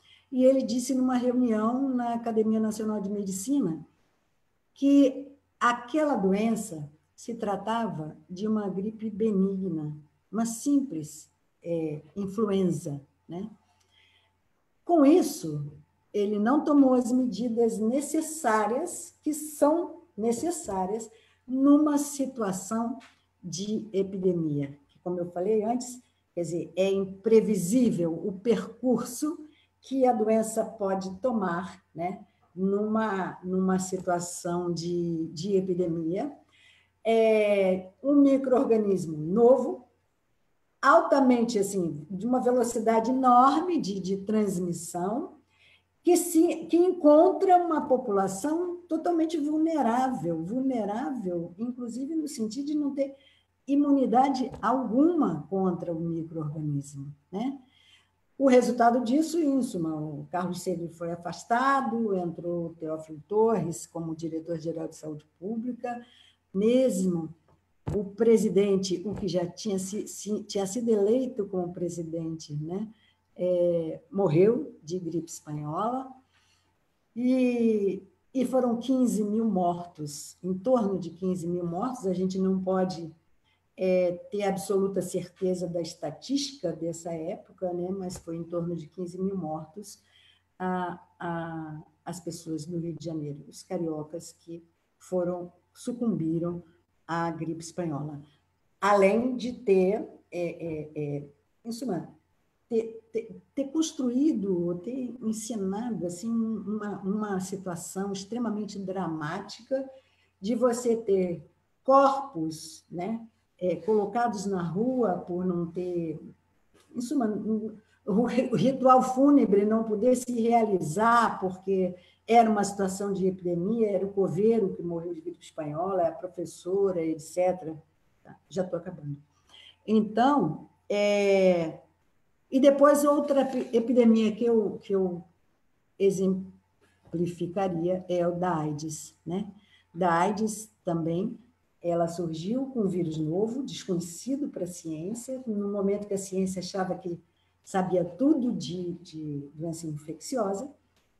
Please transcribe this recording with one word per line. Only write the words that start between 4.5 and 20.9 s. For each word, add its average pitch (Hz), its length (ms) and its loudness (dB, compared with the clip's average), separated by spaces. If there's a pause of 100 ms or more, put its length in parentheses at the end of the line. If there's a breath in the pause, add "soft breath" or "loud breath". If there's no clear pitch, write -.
que 277 520 4 (320)
aquela 262 560 0
doença 190 760 0 (240)
se - 180 -12
tratava 196 840 -4 (120)
de 185 200 -6
uma 208 200 0
gripe 214 400 -6
benigna, 190 880 0 (360)
uma 220 120 -2
simples, 226 840 -4 (320)
é, 160 400 -4 (140)
influenza, 190 840 0 (280)
né? 185 200 -10 (1400 soft breath)
Com 320 220 6
isso, 156 680 4 (400)
ele 208 280 0
não 285 240 2
tomou 277 300 6
as 240 180 2
medidas 226 640 0
necessárias, 247 1400 -2
que 311 100 -2
são 311 680 0 (160)
necessárias 226 920 -2 (380 soft breath)